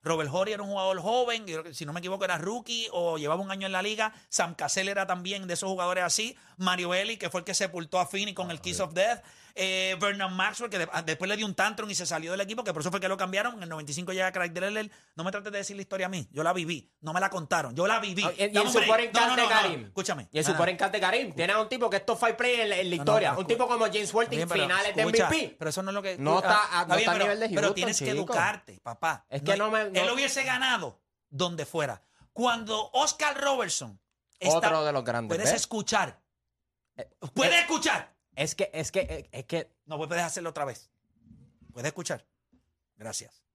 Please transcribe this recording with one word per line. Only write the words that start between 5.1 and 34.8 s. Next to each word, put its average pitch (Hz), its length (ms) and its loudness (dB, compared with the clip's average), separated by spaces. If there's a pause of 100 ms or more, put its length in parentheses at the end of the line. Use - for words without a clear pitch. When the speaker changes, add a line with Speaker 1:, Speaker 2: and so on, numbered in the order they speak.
Speaker 1:
de 175 80 -4
esos 190 160 -4
jugadores 180 340 0
así. 220 320 -2 (220)
Mario 180 340 0
Eli, 208 240 0
que 180 140 -6
fue 180 100 -2
el 165 60 -16
que 185 80 -6
sepultó 175 440 -2
a 175 80 4
Finney 196 280 -4
con 180 160 -6
el 165 100 -8
Kiss 180 200 -4
of 165 120 -2
Death. 208 320 2 (320)
Eh, 185 440 0
Vernon 196 340 0
Maxwell, 214 340 -2
que 196 120 -4
de-, 165 120 -2
ah, 165 100 -2
después 160 260 -2
le 208 80 0
dio 214 100 -2
un 190 80 -6
tantrum 208 340 0
y 196 60 -6
se 170 120 -2
salió 165 260 -4
del 190 80 -2
equipo, 220 240 -4
que 190 80 -2
por 151 100 -4
eso 175 80 -2
fue 190 80 -2
que 185 80 -2
lo 190 100 0
cambiaron. 196 380 -2
En 208 80 -14
el 170 60 -12
noventa 151 240 -8
y - 20 -4
cinco 180 180 -6
llega 185 200 0
Craig 180 200 -2
Drexler. 208 380 -4 (240)
No 160 80 -8
me 185 80 -2
trates 202 220 -8
de 202 60 -4
decir 202 180 -8
la 196 60 -10
historia 190 240 -4
a - 20 -4
mí. 185 240 -6
Yo 143 100 -4
la 170 100 4
viví. 170 380 -4 (100)
No 156 120 -8
me 180 80 2
la 190 100 2
contaron. 156 460 0
Yo 175 100 2
la 226 140 4
viví. 196 240 -2
Speaker 2:
Ah, 180 120 0
y, 185 40 -8
y 202 60 4
el 208 60 -2
Speaker 1:
Dame 208 140 6
un 240 60 0
break. 226 140 6
Speaker 2:
supporting 226 260 6
Speaker 1:
No, 233 80 4
Speaker 2:
cast 233 100 6
Speaker 1:
no, 254 60 4
Speaker 2:
de 247 60 4
Speaker 1:
no, 220 60 4
no. 214 60 4
Speaker 2:
Karim. 180 320 2
Speaker 1:
Escúchame. 156 460 -6
Speaker 2:
Y 151 60 0
el 156 60 2
Speaker 1:
No, - 40 2
no. 180 60 2
Speaker 2:
supporting 170 220 4
cast 190 160 2
de 208 80 0
Karim. 196 340 2
Tiene 175 180 2
a 214 80 4
un 214 80 0
tipo 240 200 0
que 196 100 2
es 196 60 -2
top 226 140 0
five 226 160 2
player 240 280 2
en 208 80 2
la, 190 80 0
en 185 120 0
la 175 60 0
Speaker 1:
No, - 80 -4
no, 208 80 4
Speaker 2:
historia. 190 200 4
Speaker 1:
no, 139 60 0
Speaker 2:
Un 190 80 -2
tipo 233 220 2
como 233 180 2
James 202 260 -2
Worthy, 233 260 2
Speaker 1:
Oye, 170 100 0
pero 170 160 0
Speaker 2:
finales 190 320 0
de - 60 2
Speaker 1:
escucha, 220 260 4
Speaker 2:
M 311 80 2
V 294 140 -2
P. - 60 -20
Speaker 1:
pero 156 140 -4
eso 185 140 -4
no 196 60 -4
es 196 40 -4
lo 202 80 -2
que 190 160 -6
Speaker 2:
No 147 160 2
Speaker 1:
ah, 185 60 6
Speaker 2:
está 190 160 4
a, 208 80 6
Speaker 1:
está 175 160 0
Speaker 2:
no 175 60 0
Speaker 1:
bien, 185 120 4
Speaker 2:
está 220 120 4
a 175 40 4
Speaker 1:
pero, 196 100 2
Speaker 2:
nivel 208 160 2
de 226 80 0
Speaker 1:
pero 196 120 0
Speaker 2:
Houston, 202 160 2
Speaker 1:
tienes 208 240 0
que 143 60 -4
Speaker 2:
chico. 139 100 0
Speaker 1:
educarte, 175 680 -2
papá. 139 460 -4
Speaker 2:
Es 139 140 -6
Speaker 1:
No 147 40 -4
Speaker 2:
que 196 60 4
Speaker 1:
hay, 196 80 4
Speaker 2:
no 214 100 2
me, 214 180 2
no 185 120 2
Speaker 1:
él 277 100 2
hubiese 269 320 0
ganado 247 580 0 (300)
donde 160 340 -2
fuera. 139 380 -4 (300)
Cuando 220 600 0
Oscar 294 480 2
Robertson 208 600 0 (400)
está, 165 160 6
Speaker 2:
Otro 160 280 4